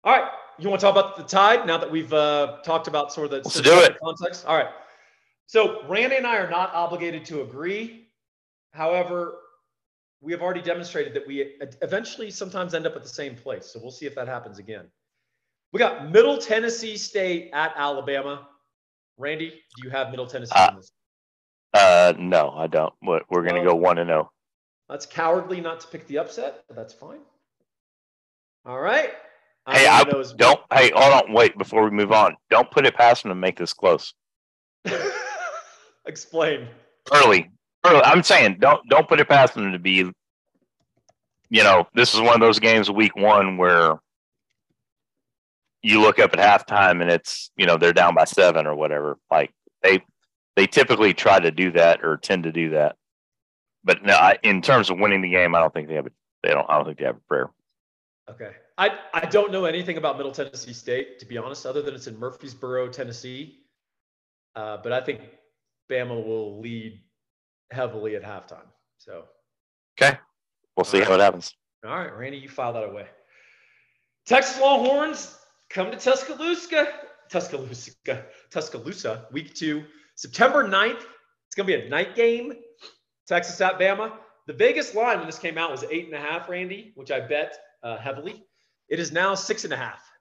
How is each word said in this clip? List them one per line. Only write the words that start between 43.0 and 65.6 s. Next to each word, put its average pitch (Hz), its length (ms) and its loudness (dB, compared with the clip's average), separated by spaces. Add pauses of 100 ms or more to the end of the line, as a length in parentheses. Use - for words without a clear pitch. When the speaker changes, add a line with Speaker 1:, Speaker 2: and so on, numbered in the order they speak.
Speaker 2:
one 98 400 4
where 85 420 4 (1800)
you 107 180 4
look 107 180 6
up 104 180 4
at 101 300 4
halftime 95 340 2
and 87 100 0
it's, - 460 -2
you 92 100 0
know, 85 100 4
they're 85 160 4
down 87 220 4
by 80 100 4
seven 80 420 2
or 76 80 -4
whatever. 73 440 -6 (120)
Like, 78 220 0 (300)
they, 95 200 2 (540)
they 98 100 4
typically 110 480 2
try 98 260 4
to 85 100 0
do 87 220 -2
that 85 320 4
or 80 120 0
tend 92 280 -4
to 82 80 -6
do 82 180 -2
that. 76 260 0 (840)
But 90 200 2
no, 98 120 4
I, 92 280 6
in 98 180 0
terms 110 300 2
of 90 80 -4
winning 98 240 0
the 92 80 -6
game, 90 240 2
I 85 60 4
don't 80 120 2
think 76 160 -10
they 80 60 -8
have 73 120 -6
a, - 40 -14 (320)
they - 80 0
don't, 71 180 0
I 78 80 2
don't 73 80 0
think 76 140 -12
they 71 80 -8
have 62 100 -4
a - 120 -20
prayer. 65 220 -2 (800)
Speaker 1:
Okay. 104 220 -18 (240)
I, 196 140 0 (220)
I 165 140 -6
don't 202 260 0
know 190 120 -4
anything 175 320 -6
about 147 200 -6
Middle 135 160 -10
Tennessee 123 400 -14
State, 127 460 -10
to 117 80 -20
be 117 120 -16
honest, 131 280 -14
other 139 160 -8
than 139 120 -10
it's 127 120 -20
in 113 120 -18
Murfreesboro, 127 720 -10
Tennessee. 127 720 -16 (960)
Uh, 107 280 -12
but 117 100 -8
I 127 80 -4
think 131 200 -10 (720)